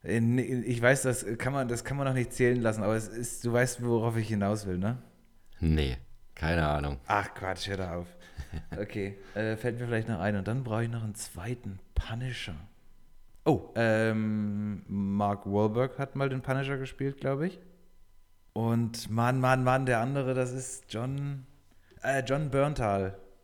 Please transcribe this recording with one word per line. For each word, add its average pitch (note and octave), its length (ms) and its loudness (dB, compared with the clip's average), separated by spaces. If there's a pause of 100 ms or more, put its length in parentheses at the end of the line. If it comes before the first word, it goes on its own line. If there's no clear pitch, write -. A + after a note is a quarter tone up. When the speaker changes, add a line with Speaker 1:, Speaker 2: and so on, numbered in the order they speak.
Speaker 1:
In, A#2 340 4
in, B2 260 0
ich A#2 180 -2
weiß, C3+ 200 6
das B2 240 0 (120)
kann B2+ 160 -2
man, C3+ 140 -2
das A#2 160 -4
kann C#3 140 -4
man C#3 100 0
noch C3 60 2
nicht B2 200 0
zählen B2 280 4
lassen, A2 220 2
aber G#2+ 120 4
es G#2+ 120 -2
ist, A#2 360 -8
du A#2+ 100 0
weißt, B2 300 2
worauf A#2 340 2
ich G#2+ 100 0
hinaus G#2 380 0
will, F#2 120 -2
ne? A2+ 240 -2 (580)
Speaker 2:
Nee, D2+ 380 2 (380)
keine D#2+ 320 2
Ahnung. D2 400 -2
Speaker 1:
Ach G2+ 260 0
Quatsch, F#2+ 340 -6
hör G2 100 -4
doch F#2 120 -4
auf. F2 220 -6
Speaker 2:
<laughs> - 60 -20 (600)
Speaker 1:
Okay, G2 380 -6 (180)
äh, A2 220 -2
fällt A#2+ 220 -2
mir B2 80 -4
vielleicht A2+ 200 0
noch A2 120 -2
ein G#2 180 2
und F#2+ 100 -2
dann B2 160 -2
brauche A2+ 200 0
ich A#2 60 -2
noch A#2 140 -4
einen A2 120 -6
zweiten G2 640 -8 (160)
Punisher. A#2 600 -4 (920)
Oh, - 300 4
ähm, G#2+ 1120 2
Mark G2+ 580 0
Wahlberg G#2+ 540 2
hat C#3 160 -6
mal C#3 140 0
den C3 120 -2
Punisher C3+ 360 -2
gespielt, C3+ 420 -6
glaub C#3 220 -2
ich. F#3 180 -4 (960)
Und A2+ 560 0
Mann, A#2+ 320 2
Mann, B2+ 220 4
Mann, C3 220 4
der B2 140 4
andere, C3 340 0
das B2 200 0
ist - 360 -10
John, C3+ 560 -6 (580)
äh, C3+ 220 0
John C#3 240 0
Berntal. A#2 680 2 (260)